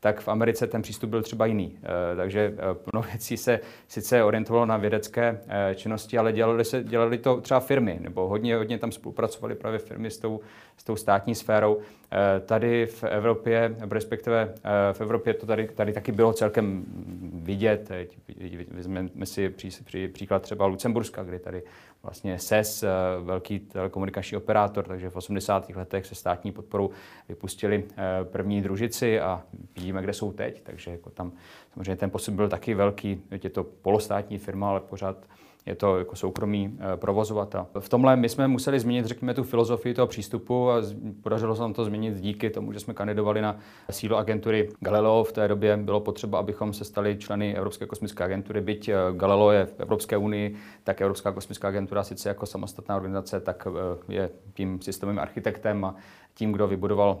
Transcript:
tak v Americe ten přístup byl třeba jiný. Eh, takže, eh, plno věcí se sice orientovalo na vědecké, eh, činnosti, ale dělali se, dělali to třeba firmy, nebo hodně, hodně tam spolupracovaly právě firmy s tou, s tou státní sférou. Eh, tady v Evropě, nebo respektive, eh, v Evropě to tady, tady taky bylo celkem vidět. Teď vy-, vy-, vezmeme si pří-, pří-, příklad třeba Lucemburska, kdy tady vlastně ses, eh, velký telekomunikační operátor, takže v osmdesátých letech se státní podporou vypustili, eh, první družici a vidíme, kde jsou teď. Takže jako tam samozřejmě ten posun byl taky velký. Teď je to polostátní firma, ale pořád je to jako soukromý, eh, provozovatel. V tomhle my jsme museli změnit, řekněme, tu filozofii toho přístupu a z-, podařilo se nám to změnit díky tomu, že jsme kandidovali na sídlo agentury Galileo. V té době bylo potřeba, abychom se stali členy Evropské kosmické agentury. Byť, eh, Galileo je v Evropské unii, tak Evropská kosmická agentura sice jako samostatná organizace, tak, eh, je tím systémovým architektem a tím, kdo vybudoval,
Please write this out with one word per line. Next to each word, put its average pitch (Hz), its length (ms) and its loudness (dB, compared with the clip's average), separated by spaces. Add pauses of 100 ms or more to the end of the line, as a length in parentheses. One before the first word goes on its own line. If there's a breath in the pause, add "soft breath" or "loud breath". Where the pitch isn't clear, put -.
tak 107 200 2
v - 80 -6
Americe 113 380 2
ten 110 160 -2
přístup 107 280 -6
byl 110 120 0
třeba 110 240 0
jiný. 107 360 -2
Eh, 87 340 -2
takže, 95 420 2
eh, 92 160 -2
plno - 280 -4
věcí - 340 -6
se 110 240 2 (280 loud breath)
sice 113 360 4
orientovalo 113 420 4
na 110 100 2
vědecké, 110 720 0
eh, 101 260 0
činnosti, 110 440 -4
ale 113 140 4
dělali 113 320 4
se, 123 180 -2
dělali 117 360 2
to 123 220 4
třeba 131 200 4
firmy, 120 400 2
nebo 92 280 -2
hodně, 113 280 2
hodně 110 220 -2
tam 113 140 -4
spolupracovaly 113 640 -4
právě 110 240 -4
firmy 110 320 -8
s - 80 -12
tou, 110 220 -4 (360 loud breath)
s - 80 -20
tou 110 120 -2
státní 101 380 2
sférou. 107 440 4 (340 loud breath)
Eh, 98 280 4
tady 117 460 2
v 113 180 -10
Evropě, 113 760 2
nebo 104 140 -6
respektive, 110 600 0 (100)
eh, 101 280 4
v 98 80 -4
Evropě 113 340 0
to 110 120 -8
tady, 110 220 0
tady 107 240 0
taky 104 200 -4
bylo 113 200 6
celkem 104 520 0 (480)
vidět. 101 560 0
Teď 90 300 -10 (100)
vy-, 87 280 -12
vy-, 87 140 -12
vezmeme 90 560 -6
si 98 220 -2
pří-, - 360 -10
pří-, 95 280 -6
příklad 98 300 0
třeba 98 240 -2
Lucemburska, 107 560 -2
kdy 90 160 -8
tady 90 240 -10 (400 loud breath)
vlastně 95 360 -6
ses, 107 440 2
eh, 104 60 0 (320)
velký 92 380 -4
telekomunikační 95 800 -6
operátor, 104 480 2
takže 92 260 -8
v - 60 -12
osmdesátých 95 600 -2
letech 92 300 -4
se - 80 -16
státní 92 380 -4
podporou 98 380 -2 (380 loud breath)
vypustili, 101 560 -2 (120)
eh, 95 280 -2
první 98 380 -2
družici 110 580 0
a 87 220 -2 (340)
vidíme, 92 260 -6
kde 98 100 -2
jsou 104 200 -4
teď. - 300 -8
Takže - 280 -14
jako 85 200 -12
tam 90 220 -10 (420 loud breath)
samozřejmě 95 220 -4
ten 98 140 -2
posun 101 260 -4
byl 104 120 4
taky 95 260 -2
velký. 101 540 2
Teď 98 160 -10
je 92 60 -4
to 92 140 -2
polostátní 104 760 0
firma, 98 320 -2
ale 98 100 2
pořád 98 360 -6 (500 loud breath)
je 95 80 -4
to 98 240 4
jako 90 180 -4
soukromý, 104 600 -2
eh, 95 180 -4
provozovatel. 101 720 0 (140)
V - 80 -14
tomhle 131 280 8
my 120 120 4
jsme 135 200 2
museli 131 320 2
změnit, 120 260 2
řekněme, 123 280 -4
tu 139 100 -2
filozofii 117 500 2
toho 123 120 4
přístupu 120 640 0
a 117 120 4
z-, 104 140 -6 (260)
podařilo 110 340 0
se 110 60 -4
nám 113 100 -2
to 113 120 0
změnit 107 360 -2
díky 104 300 -2
tomu, 104 220 -6
že 104 80 -8
jsme 107 140 -8
kandidovali 104 480 0
na 107 160 -2 (320 loud breath)
sídlo 107 260 0
agentury 107 520 2 (120)
Galileo. 107 440 4
V 110 80 -6
té 104 160 2
době 104 280 4
bylo 104 240 0
potřeba, 101 380 -2
abychom 104 340 -2
se 101 120 -8
stali 104 320 -2
členy 104 400 -2
Evropské 98 300 -6
kosmické - 380 -4
agentury. 98 360 -2
Byť, 104 280 -4
eh, 107 60 2 (180)
Galileo 98 380 8
je 101 160 6
v - 140 -12
Evropské - 360 0
unii, 104 400 0 (280 loud breath)
tak 95 160 0
Evropská 98 320 0
kosmická 95 360 -6
agentura 98 360 -2
sice - 240 -8
jako - 180 -4
samostatná 101 500 -6
organizace, 95 440 -4
tak, - 280 -4
eh, 90 440 -6
je 95 180 -2 (240)
tím 95 260 -4
systémovým 101 380 -4
architektem 101 680 -2
a 95 100 -4 (400 loud breath)
tím, 107 180 -2
kdo 104 160 2
vybudoval, 98 520 4